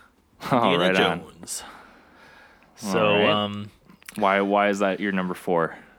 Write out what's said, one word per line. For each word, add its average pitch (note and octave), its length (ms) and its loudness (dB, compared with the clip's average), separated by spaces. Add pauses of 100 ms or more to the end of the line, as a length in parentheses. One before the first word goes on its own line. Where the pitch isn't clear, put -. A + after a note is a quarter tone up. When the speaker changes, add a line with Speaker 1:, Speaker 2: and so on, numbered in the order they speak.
(180)
Speaker 1:
<laughs> - 340 -10
Oh, A#2 220 4
Speaker 2:
Indiana E2+ 40 2 (140)
Speaker 1:
right F#2+ 80 2 (120)
on. E2+ 80 -6
Speaker 2:
Jones. - 420 -14 (1200)
Speaker 1:
All G2 80 -4
Speaker 2:
So, A2 80 0 (140)
Speaker 1:
right. G#2 160 4
Speaker 2:
um, G#2 400 -4 (460)
Speaker 1:
Why, G2 240 2
why G2+ 280 2
is G2+ 120 -2
that F#2+ 200 0
your G2+ 120 -2
number F2+ 220 -2
four? E2+ 420 -2 (220)